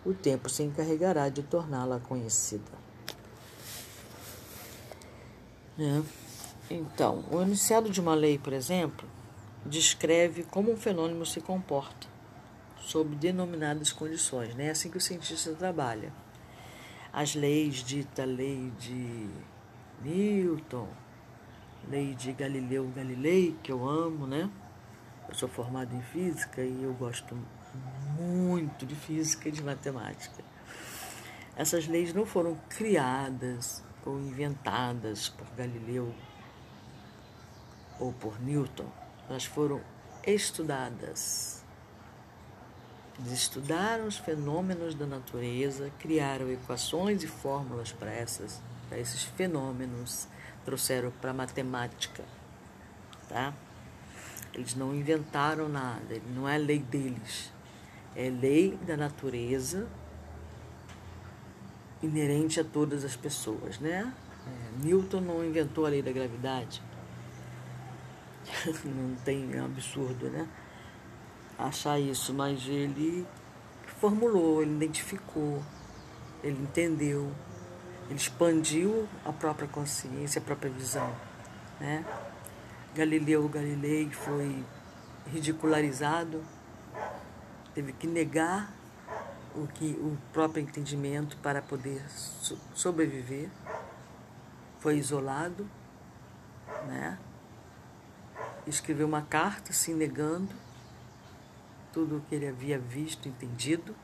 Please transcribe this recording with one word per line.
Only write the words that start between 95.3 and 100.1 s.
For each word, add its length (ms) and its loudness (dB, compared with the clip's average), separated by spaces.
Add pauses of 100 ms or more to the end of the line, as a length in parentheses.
né? 320 -4 (1500)
Escreveu 400 2
uma 160 4
carta 500 2
se 200 4
negando 600 2 (1400)